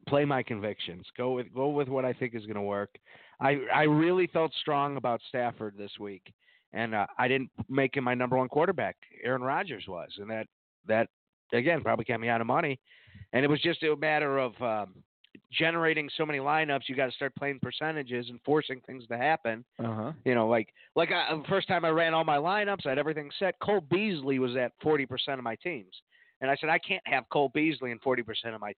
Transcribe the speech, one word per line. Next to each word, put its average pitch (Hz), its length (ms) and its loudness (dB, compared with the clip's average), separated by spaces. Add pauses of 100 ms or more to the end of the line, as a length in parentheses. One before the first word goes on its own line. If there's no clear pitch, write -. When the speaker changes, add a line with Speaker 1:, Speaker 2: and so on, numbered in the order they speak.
Speaker 1:
play 143 160 4
my 139 180 0
convictions. 98 600 -8 (120)
Go 127 160 -2
with, 123 200 -6
go 131 160 -2
with 143 200 -2
what 131 160 -2
I 127 80 0
think 120 220 -6
is 110 120 -8
gonna 104 160 -6
work. 101 340 -4 (440)
I, 139 180 2 (140)
I 147 100 4
really 165 460 4
felt 160 320 0
strong 143 360 0
about 120 320 -2
Stafford 113 480 -4
this 101 240 -12
week, 101 320 -14 (400)
and, 113 220 -2
uh, 101 120 2 (120)
I 127 100 2
didn't 131 220 0 (180)
make 135 280 2
him 135 80 0
my 123 100 2
number 123 240 0
one 127 100 2
quarterback. 151 480 0 (260)
Aaron - 200 -2
Rodgers 139 440 -4
was, 90 320 -10
and 104 120 -12
that, 110 160 -6 (400)
that 110 220 4 (440)
again 135 300 2
probably 113 240 0
kept 117 140 -2
me 117 100 0
out 117 100 2
of 117 60 0
money. 139 340 0 (540)
And 131 100 4
it 147 40 4
was 151 120 2
just 165 220 0
a 156 140 2
matter 151 420 0
of, 123 240 -2
um, 107 320 -4 (580)
generating 160 640 2
so 160 100 0
many 147 120 -2
lineups, 147 500 2
you 135 80 -6
gotta 131 160 0
start 139 240 -6
playing 139 240 -6
percentages 127 680 -4
and 120 160 -14
forcing 143 420 0
things 123 220 -14
to 117 80 -4
happen. 123 480 0 (180)
Speaker 2:
Uh-huh. 113 300 -4 (120)
Speaker 1:
You 127 100 4
know, 113 140 6
like, 113 200 4 (280)
like, 165 160 2
I, 160 220 0
the 151 140 -6
first 185 200 0
time 175 160 2
I 165 60 4
ran 165 240 4
all 160 100 4
my 151 120 4
lineups, 196 500 0
I 143 40 0
had 131 80 2
everything 147 400 -2
set. 185 220 0
Cole 196 300 2
Beasley 160 480 2
was 123 180 0
at 123 160 0 (100)
forty 151 240 2
percent 131 320 -4
of 123 60 -10
my 113 120 -4
teams. 120 380 -10 (460)
And 131 100 0
I 143 60 4
said, 156 140 -2
"I 170 80 4
can't 185 280 -4
have 131 240 -2
Cole 143 240 2
Beasley 151 380 0
in 113 80 -8
forty 123 220 0
percent 110 320 -8
of 107 60 -12
my 104 180 -8